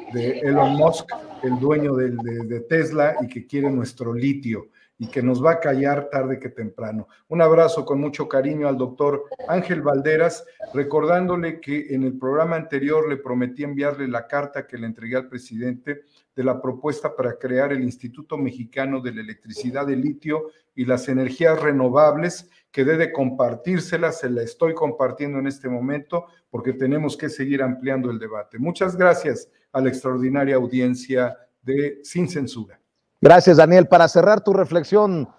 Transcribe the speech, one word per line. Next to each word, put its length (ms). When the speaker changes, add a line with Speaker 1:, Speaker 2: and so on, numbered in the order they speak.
Speaker 1:
de 280
Elon 340
Musk, 320
el 180
dueño 340
del, 220
de, 300
de 140
Tesla 600
y 80
que 180
quiere 240
nuestro 420
litio 580
y 100
que 140
nos 220
va 80
a 80
callar 500
tarde 300
que 80
temprano. 580
Un 140
abrazo 420
con 160
mucho 260
cariño 400
al 120
doctor 460
Ángel 360
Valderas, 600
recordándole 880
que 340
en 100
el 120
programa 400
anterior 500
le 120
prometí 440
enviarle 460
la 180
carta 400
que 120
le 80
entregué 300
al 120
presidente 760
de 100
la 180
propuesta 520
para 220
crear 360
el 100
Instituto 560
Mexicano 600
de 120
la 80
Electricidad 640
de 100
Litio 500
y 120
las 240
Energías 500
Renovables, 880
que 120
debe 280
compartírsela, 1000
se 180
la 120
estoy 300
compartiendo 680
en 80
este 220
momento, 560
porque 240
tenemos 460
que 100
seguir 340
ampliando 480
el 80
debate. 400
Muchas 380
gracias 540
a 100
la 80
extraordinaria 640
audiencia 800
de 400
Sin 280
Censura. 500
Speaker 2:
Gracias, 380
Daniel. 320
Para 200
cerrar 360
tu 80
reflexión, 760